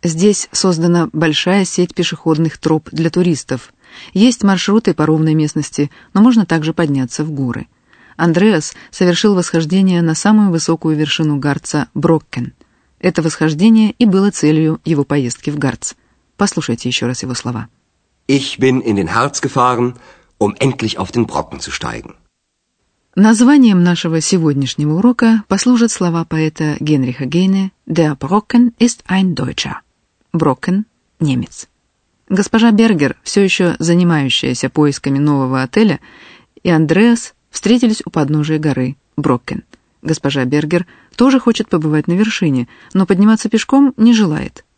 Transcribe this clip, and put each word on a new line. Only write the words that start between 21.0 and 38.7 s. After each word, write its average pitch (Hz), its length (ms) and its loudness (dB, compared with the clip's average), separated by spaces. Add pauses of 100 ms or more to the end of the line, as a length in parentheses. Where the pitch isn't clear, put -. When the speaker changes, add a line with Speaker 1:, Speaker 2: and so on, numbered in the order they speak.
Speaker 2:
den 120 140 0
Brocken - 360 -10
zu - 100 -12
steigen. 57 440 -10 (1000)
Speaker 1:
Названием 226 680 4
нашего 170 380 0
сегодняшнего 151 760 -2
урока 226 520 2
послужат 233 440 2
слова 165 340 -2
поэта 156 560 -2
Генриха 135 440 -2
Гейне 190 460 0 (160)
"Der 156 300 0
Brocken 220 600 0
ist - 300 0
ein 185 280 0
Deutscher". - 400 -6 (580)
Брокен — 170 520 -2 (360)
немец. - 480 -4 (580)
Госпожа 214 440 2
Бергер, 202 520 2
всё - 180 0
ещё 180 380 0
занимающаяся 160 880 0
поисками 143 500 0
нового 135 420 0
отеля, 190 400 0 (600)
и - 80 -2
Андреас 175 640 2 (140)
встретились 233 540 0
у - 60 -12
подножия 151 500 -2
горы 135 380 -4 (180)